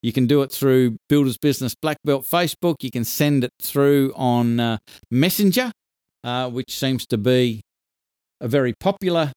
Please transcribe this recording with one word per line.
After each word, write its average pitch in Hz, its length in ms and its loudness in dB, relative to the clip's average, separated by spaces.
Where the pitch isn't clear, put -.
You 117 100 -2
can 127 140 0
do 143 160 4
it 135 100 -4
through 131 440 2
Builders 139 300 2
Business 131 420 -2
Black 151 240 -4
Belt 139 200 0
Facebook. 170 580 0
You 131 80 -8
can 120 140 -4
send 143 400 0
it 123 60 -6
through 139 520 2
on, 120 460 0
uh, 113 180 -2
Messenger, 190 640 2
uh, 123 280 -6
which 123 260 -8
seems 131 300 -2
to 120 100 -2
be 120 460 0
a 127 40 -6
very 123 320 0
popular 175 580 -2